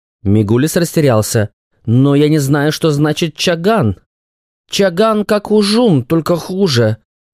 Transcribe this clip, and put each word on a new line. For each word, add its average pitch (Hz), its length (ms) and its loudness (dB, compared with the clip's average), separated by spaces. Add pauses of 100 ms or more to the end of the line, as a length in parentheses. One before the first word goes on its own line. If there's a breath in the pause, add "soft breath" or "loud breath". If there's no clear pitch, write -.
(240)
Мигулис 110 520 2
растерялся. 123 720 0 (360)
Но 135 300 2
я 151 120 2
не 156 100 2
знаю, 143 340 0
что - 180 -2
значит 151 460 -2
«Чаган». 170 640 -2 (720)
«Чаган 202 540 0
как 208 240 -2
Ужун, 208 520 2
только 165 340 -2
хуже», 143 600 -2 (380)